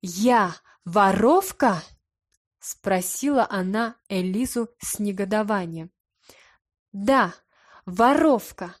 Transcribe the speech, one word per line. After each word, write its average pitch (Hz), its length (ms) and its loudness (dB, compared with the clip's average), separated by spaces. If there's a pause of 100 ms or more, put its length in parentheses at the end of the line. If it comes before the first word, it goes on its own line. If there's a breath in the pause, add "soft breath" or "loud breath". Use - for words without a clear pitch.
«Я 196 540 0 (300 soft breath)
воровка?» 202 960 2 (760)
спросила 208 880 -2
она 208 480 -4 (100)
Элизу 208 640 -4 (100)
с - 200 -10
негодованием. 196 920 -4 (1000 soft breath)
«Да, 202 420 2 (520 soft breath)
воровка! 233 960 2